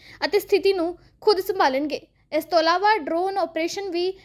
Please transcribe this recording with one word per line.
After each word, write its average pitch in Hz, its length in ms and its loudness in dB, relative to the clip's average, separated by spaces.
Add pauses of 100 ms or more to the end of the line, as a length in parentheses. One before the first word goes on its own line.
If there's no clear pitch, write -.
(260)
ਅਤੇ 392 140 2
ਸਥਿਤੀ 392 340 2
ਨੂੰ 349 240 -2 (240)
ਖੁਦ 392 180 4
ਸੰਭਾਲਣਗੇ। 311 600 0 (300)
ਇਸ 302 140 -2
ਤੋਂ 339 140 2
ਇਲਾਵਾ 370 380 2
ਡਰੋਨ 349 400 -2
ਆਪਰੇਸ਼ਨ 339 520 -4
ਵੀ 359 240 -2 (120)